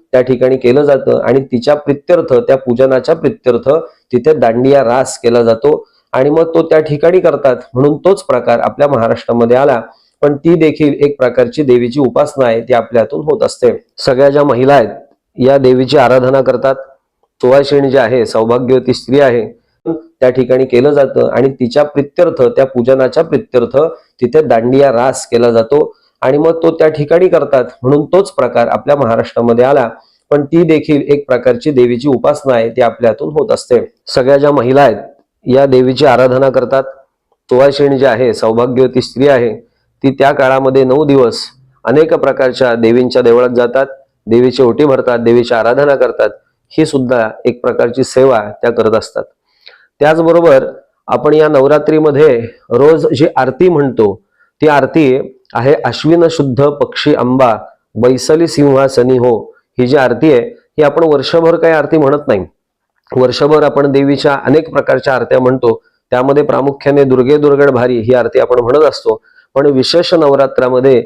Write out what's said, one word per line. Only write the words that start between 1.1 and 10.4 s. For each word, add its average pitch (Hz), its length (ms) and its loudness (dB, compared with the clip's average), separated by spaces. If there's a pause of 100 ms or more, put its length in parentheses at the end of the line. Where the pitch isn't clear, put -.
आणि 127 220 0
तिच्या 135 340 -2
प्रित्यर्थ, 147 580 -2
त्या 123 240 2
पूजनाच्या 131 580 0
प्रित्यर्थ 127 540 -2 (420)
तिथे 127 220 0
दांडिया 127 500 2
रास 123 340 -2
केला 117 260 0
जातो 113 400 0 (300)
आणि 135 160 0
मग 165 240 0
तो 165 80 2
त्या 160 180 2
ठिकाणी 156 400 0
करतात 143 360 0 (180)
म्हणून 143 240 0
तोच 190 260 0
प्रकार 120 360 -2
आपल्या 127 280 -2
महाराष्ट्रामध्ये 120 680 0
आला. 135 220 0 (420)
पण 147 140 0
ती 165 200 0